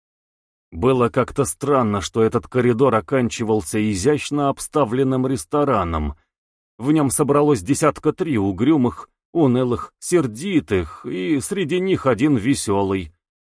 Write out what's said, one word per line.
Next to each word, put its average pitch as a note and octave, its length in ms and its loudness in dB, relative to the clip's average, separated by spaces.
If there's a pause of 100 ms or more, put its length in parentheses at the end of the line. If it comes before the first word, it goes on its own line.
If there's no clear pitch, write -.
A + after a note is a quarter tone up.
(720)
Было A#2+ 380 2
как-то B2+ 360 0
странно, A#2+ 560 0
что A2 220 0
этот A2 240 0
коридор B2 480 2
оканчивался A2 840 -2 (120)
изящно C#3 580 0
обставленным C3 800 0
рестораном — G2+ 880 -2 (680)
В C3+ 80 0
нём D3 200 2
собралось D3 500 2
десятка C#3+ 500 0
три D3 260 -4
угрюмых, A2+ 720 0 (220)
унылых, B2+ 680 0
сердитых, B2 1040 -2
и D#3+ 340 -2
среди F3+ 400 -2
них F#3 260 0
один C3+ 300 2
весёлый, G2 800 0 (280)